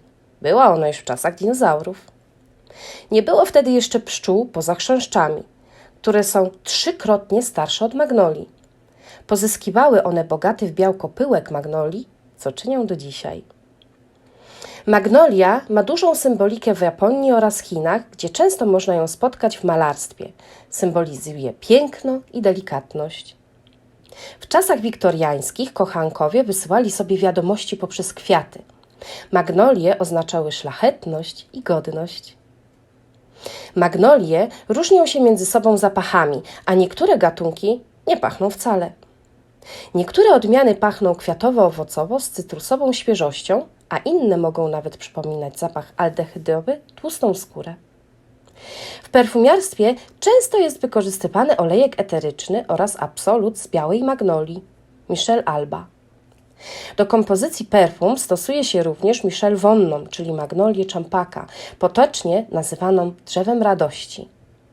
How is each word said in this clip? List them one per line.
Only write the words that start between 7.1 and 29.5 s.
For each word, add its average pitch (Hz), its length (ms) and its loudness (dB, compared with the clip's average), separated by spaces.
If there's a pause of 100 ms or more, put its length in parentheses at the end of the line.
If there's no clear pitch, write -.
starsze 156 420 -4
od 233 100 -2
magnolii. 233 540 0 (800)
Pozyskiwały 214 760 2
one 170 220 -2
bogaty 185 420 -4
w 170 60 -6
białko 190 360 -2
pyłek 247 420 -2
magnolii, 156 580 -6 (280)
co 135 160 -8
czynią 247 340 -4
do 185 100 -6
dzisiaj. 143 480 -14 (1400)
Magnolia 208 840 6
ma 208 140 2
dużą 330 320 2
symbolikę 214 600 0
w 170 60 -4
Japonii 233 520 2
oraz 220 280 2
Chinach, 170 500 -4
gdzie - 200 -10
często 349 360 2
można 190 280 2
ją 165 140 0
spotkać 240 500 -4
w - 60 -10
malarstwie. 160 680 -2 (380)
Symbolizuje 151 840 -4
piękno 262 680 0 (120)
i 226 100 -8
delikatność. 160 920 -6 (1040)
W - 80 -20
czasach 349 320 2
wiktoriańskich 165 920 -2
kochankowie 165 720 -2
wysyłali 202 460 0
sobie 190 260 -4
wiadomości 190 600 -2
poprzez - 380 -10
kwiaty. - 480 -2 (680)
Magnolie 180 680 2